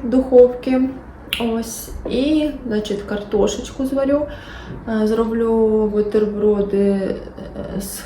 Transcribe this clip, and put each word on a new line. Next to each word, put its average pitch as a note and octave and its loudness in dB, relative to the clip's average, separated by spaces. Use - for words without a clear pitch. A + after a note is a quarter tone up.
в A#3 -4
духовці. C4 6
Ось. A3+ -4
І, D4+ 2
значить, G#3 -2
картошечку G#3 -2
зварю. C#4 0
Е, A3 0
зроблю A3+ 2
бутерброди, G#3 2
е, G3 0
з - -10